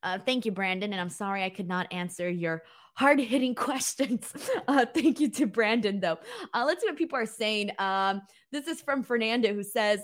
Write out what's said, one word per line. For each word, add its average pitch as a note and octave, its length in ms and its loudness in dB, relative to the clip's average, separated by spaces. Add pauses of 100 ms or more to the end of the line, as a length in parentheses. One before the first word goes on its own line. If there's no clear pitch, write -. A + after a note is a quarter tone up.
Uh, F#3 160 -4
thank B3+ 260 0
you, A3 60 0
Brandon, F#3+ 420 -2
and F#3 80 -2
I'm F3 80 -4
sorry G3 340 -4
I F#3+ 60 -2
could F#3+ 180 -8
not F3+ 240 -2
answer F3+ 380 -4
your E3+ 320 -2 (320)
hard-hitting B3+ 640 4
<laughs> - 140 -2
questions. C4 640 -2 (360)
Uh, C4 260 6
thank D#4 260 4
you C#4+ 120 2
to B3+ 160 0
Brandon, G#3+ 520 2
though. E3+ 200 0 (340)
Uh, A#3+ 100 2
let's D4+ 180 2
see A4+ 60 0
what E4+ 80 0
people D#4+ 220 -2
are A3+ 80 0
saying. G#3+ 540 -2
Um, G3 420 2 (300)
this C#4+ 160 -6
is E4 140 -6
from C#4 200 -2
Fernando, A3+ 500 2
who G#3 120 -2
says G#3 400 2